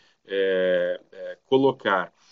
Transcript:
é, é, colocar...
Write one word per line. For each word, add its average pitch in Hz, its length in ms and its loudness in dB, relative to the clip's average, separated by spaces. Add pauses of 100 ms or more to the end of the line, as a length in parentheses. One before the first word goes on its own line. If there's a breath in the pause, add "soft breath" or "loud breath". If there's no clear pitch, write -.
(240 soft breath)
é, 92 760 -2 (120)
é, 90 340 -16
colocar... 127 680 0 (180 soft breath)